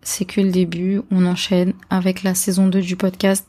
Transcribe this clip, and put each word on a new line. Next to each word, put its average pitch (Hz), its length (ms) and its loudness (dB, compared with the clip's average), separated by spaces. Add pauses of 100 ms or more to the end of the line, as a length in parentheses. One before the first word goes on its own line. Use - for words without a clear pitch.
C'est - 220 -6
que 185 160 -6
le 196 120 2
début. 180 500 0 (100)
On 185 140 4
enchaîne 180 480 0 (160)
avec 185 340 -2
la 190 100 0
saison 190 340 2
deux 190 120 2
du 180 160 -2
podcast, 190 540 0